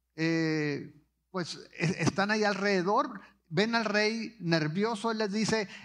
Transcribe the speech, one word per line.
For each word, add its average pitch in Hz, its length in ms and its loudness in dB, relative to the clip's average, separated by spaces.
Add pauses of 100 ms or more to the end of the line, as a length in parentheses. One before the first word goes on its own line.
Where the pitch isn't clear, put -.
(160)
eh, 156 880 -2 (280)
pues, - 280 -6 (180)
e-, 170 260 0
están 196 260 2
ahí 214 140 2
alrededor, 202 800 0 (280)
ven 208 260 2
al 226 100 0
rey 214 540 -2
nervioso, 180 720 0
él 220 60 -2
les 214 140 0
dice, 214 360 0 (180)